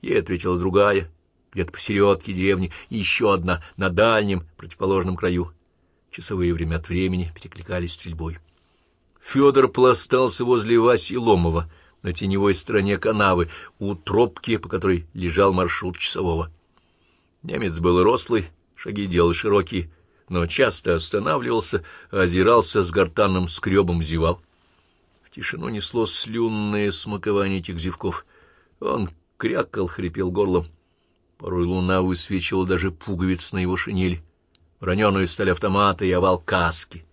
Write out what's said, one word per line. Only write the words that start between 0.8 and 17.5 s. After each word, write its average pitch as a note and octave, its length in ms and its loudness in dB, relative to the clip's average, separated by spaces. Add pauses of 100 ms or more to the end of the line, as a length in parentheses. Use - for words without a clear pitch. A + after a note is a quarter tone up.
где-то F2+ 200 -6
посередке G2+ 600 2
деревни, F#2 400 0 (180)
и A2+ 80 -6
ещё G#2 320 0
одна F2+ 320 0 (140)
на F#2+ 120 -2
дальнем, G2+ 580 2 (100)
противоположном F#2 600 -2
краю. F2+ 360 -2 (580)
Часовые F2+ 420 -4
время E2 240 -2
от E2 120 -8
времени F2+ 460 -2
перекликались F2 580 -8
стрельбой. D#2+ 480 -10 (800)
Фёдор C3+ 480 4
пластался B2+ 760 2
возле A#2 340 4
Васи A#2 380 2
Ломова E2+ 540 2 (320)
на F#2 100 -4
теневой G2 440 0
стороне G2+ 420 0
канавы, G2 500 2 (300)
у G2+ 160 -6
тропки, A2 640 0
по F#2 120 -8
которой F2 460 0
лежал F2+ 380 2
маршрут F#2 440 -2
часового. E2 540 -4 (920)
Немец G2 380 -6